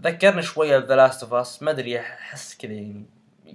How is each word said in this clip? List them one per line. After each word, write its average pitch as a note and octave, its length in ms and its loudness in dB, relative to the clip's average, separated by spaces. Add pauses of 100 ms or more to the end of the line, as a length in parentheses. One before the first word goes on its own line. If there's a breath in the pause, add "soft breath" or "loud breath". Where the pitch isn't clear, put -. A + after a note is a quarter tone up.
ذكرني E3+ 420 2
شوية D3+ 360 2
ب B2+ 80 -2
The C3 240 6
Last C3 80 -10
of A#2+ 100 -14
Us، B2 340 -4
ما D3+ 80 0
أدري، A#2+ 300 -6
أحس - 560 -16
كذا A2 160 -14
يعني G#2 340 -14 (480)